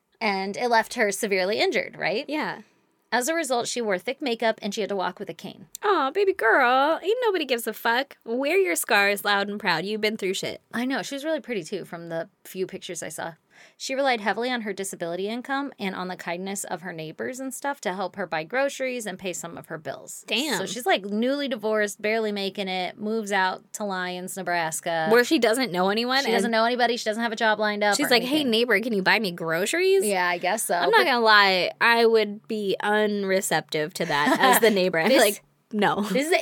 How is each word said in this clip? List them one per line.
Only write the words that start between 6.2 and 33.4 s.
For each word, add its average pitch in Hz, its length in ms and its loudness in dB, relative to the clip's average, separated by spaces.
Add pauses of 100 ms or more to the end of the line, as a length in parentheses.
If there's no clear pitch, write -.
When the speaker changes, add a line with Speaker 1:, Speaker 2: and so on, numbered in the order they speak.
Speaker 2:
girl. 277 680 4
Ain't 427 200 0
nobody 381 220 2
gives 240 220 -2
a 220 60 -4
fuck. 240 520 -2
Wear 277 340 0
your 359 180 2
scars 202 480 2
loud 208 240 2
and 202 120 -6
proud. 175 260 0
You've 214 140 -4
been 214 160 0
through 196 180 -2
shit. 131 260 -6 (140)
Speaker 1:
I 233 100 -2
know. 254 180 -2
She - 120 -8
was 277 100 -8
really 311 160 -2
pretty, 220 220 -6
too, 170 220 -8
from 170 240 -12
the 165 200 -6 (160)
few 185 220 -6
pictures 185 360 -12
I 190 60 -8
saw. 170 260 -10 (440)
She - 160 -8
relied 254 260 0
heavily 220 300 -2
on 240 120 -4
her 208 120 -6
disability 190 560 -6
income 269 480 -6
and 196 160 -4
on 185 140 -8
the 180 80 -8
kindness 185 480 -8
of 170 180 -8
her 180 100 -12
neighbors 220 480 -10
and 269 140 -10
stuff 285 280 -6
to 185 120 -4
help 185 220 -6
her 190 100 -6
buy 160 180 -4
groceries 254 640 -2
and 185 120 -10
pay 185 140 -6
some 170 240 -10
of 165 120 -16
her 160 100 -10
bills. - 480 -12
Speaker 2:
Damn. 233 320 -2
Speaker 1:
So 185 80 -4
she's, 208 180 -8
like, 262 220 0
newly 254 420 -2
divorced, 214 540 -2
barely 214 300 0
making 196 360 -4
it, 185 300 -4
moves 214 340 -4
out 190 300 0 (120)
to 214 100 -8
Lyons, 180 520 -6
Nebraska. 170 760 -2
Speaker 2:
Where 240 140 6
she 311 140 2
doesn't 226 340 2
know 180 160 2
anyone 240 380 0
Speaker 1:
She 226 60 0
doesn't 233 140 2
Speaker 2:
and 233 60 -2
Speaker 1:
know 226 140 4
anybody. 240 320 2
She - 80 -6
doesn't 220 160 -2
have 226 100 -2
a 220 40 -8
job 214 220 2
lined 208 240 0
up 202 140 4
Speaker 2:
she's 269 120 0
Speaker 1:
or - 20 4
Speaker 2:
like, 240 140 4
"Hey, 247 40 -4 (120)
Speaker 1:
anything. 269 100 0
Speaker 2:
neighbor, 226 300 2
can 233 120 -4
you 196 100 0
buy 185 160 4
me 214 120 -2
groceries?" 320 760 0
Speaker 1:
Yeah, 185 240 0
I 175 80 0
guess 175 280 -2
so, 190 100 0
Speaker 2:
I'm 175 160 2
not 440 100 6
Speaker 1:
but 370 40 4
Speaker 2:
gonna 247 200 2
lie. 196 460 6 (100)
I 233 240 6
would 220 440 2
be 208 340 -2
unreceptive 190 1120 0